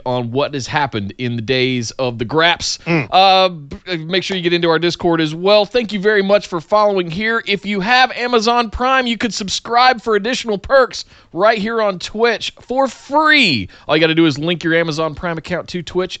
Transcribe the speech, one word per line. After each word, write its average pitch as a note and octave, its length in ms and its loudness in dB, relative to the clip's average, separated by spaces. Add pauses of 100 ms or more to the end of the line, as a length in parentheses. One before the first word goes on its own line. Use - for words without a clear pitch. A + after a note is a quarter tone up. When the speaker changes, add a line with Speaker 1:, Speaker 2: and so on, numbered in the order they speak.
Speaker 1:
on B2 260 -2
what C#3+ 220 -2
has C3+ 140 -8
happened A#2 500 -2
in A#2+ 200 -4
the A#2 40 -4
days B2+ 520 0
of B2 260 -4
the A#2 80 -4
Graps. D#3+ 540 0
Speaker 2:
Mm. D#3+ 300 -2
Speaker 1:
Uh, F#3+ 380 6
b-, E3 560 -8
make F3 180 -2
sure G3 140 -4
you F3+ 60 -4
get E3+ 100 2
into E3+ 160 2
our D#3+ 100 2
Discord E3 440 0
as D#3 120 -2
well. G3+ 300 4
Thank G#3+ 300 -4
you G#3 40 -4
very G#3 220 2
much G3+ 260 2
for E3+ 140 -6
following G3+ 500 0
here. A3 360 -2
If G3 180 -2
you G3+ 160 -2
have B3+ 320 2
Amazon A#3 580 0
Prime, B3+ 360 0
you A#3 100 -2
could G3+ 160 -2
subscribe A#3+ 680 0
for A3 120 0
additional G#3+ 440 -2
perks C4 480 2 (260)
right G#3+ 240 4
here A3 240 -2
on G3 180 0
Twitch A3 640 -2
for C4 260 0
free. C4 840 2 (160)
All D3+ 100 0
you D#3+ 60 2
gotta D#3+ 120 2
do E3 120 2
is C#3 120 0
link E3 240 -4
your E3 120 0
Amazon D#3+ 400 -2
Prime E3 240 -6
account D#3 320 -8
to F3+ 120 -6
Twitch, F3+ 380 -6